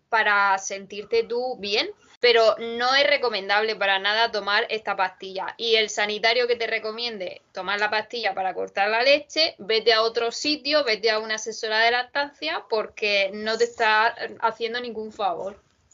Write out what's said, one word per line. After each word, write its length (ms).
para 480
sentirte 680
tú 360
bien, 300
pero 380
no 380
es 120
recomendable 680
para 240
nada 320
tomar 380
esta 260
pastilla. 600
Y 180
el 140
sanitario 580
que 80
te 120
recomiende 720
tomar 280
la 100
pastilla 440
para 200
cortar 360
la 140
leche, 540
vete 360
a 80
otro 300
sitio, 520
vete 280
a 80
una 160
asesora 440
de 120
lactancia, 800
porque 640
no 240
te 80
está 500
haciendo 400
ningún 300
favor. 500